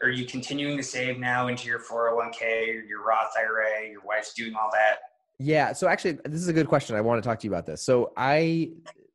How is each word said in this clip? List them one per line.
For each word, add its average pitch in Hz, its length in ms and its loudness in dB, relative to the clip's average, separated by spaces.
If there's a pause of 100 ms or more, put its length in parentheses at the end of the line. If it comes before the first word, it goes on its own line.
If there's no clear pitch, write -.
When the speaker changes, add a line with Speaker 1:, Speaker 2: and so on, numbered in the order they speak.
Speaker 1:
are 127 60 2
you 123 160 -2
continuing 143 500 -4
to 139 80 -4
save 127 340 -4
now 123 300 0
into 120 220 -4
your 117 100 -2
four 117 300 -2
oh 117 80 2
one 117 160 -2
k 113 420 -2
or 113 60 -8
your 107 240 -10
Roth 110 320 2
I 113 80 2
R 110 160 0
A? 110 300 -2
Your 101 120 -16
wife's 107 300 -4
doing 113 220 -6
all 110 180 0
that? 107 240 4 (420)
Speaker 2:
Yeah. 139 320 4
So 180 160 0
actually, 170 380 0
this 156 160 -6
is 180 80 -2
a 170 40 2
good 156 140 4
question. 135 300 2
I 104 40 4
wanna 113 200 2
talk 113 180 -2
to - 80 -6
you 98 60 -2
about 85 120 -2
this. 78 180 -8
So 123 340 4
I, 160 540 2 (440)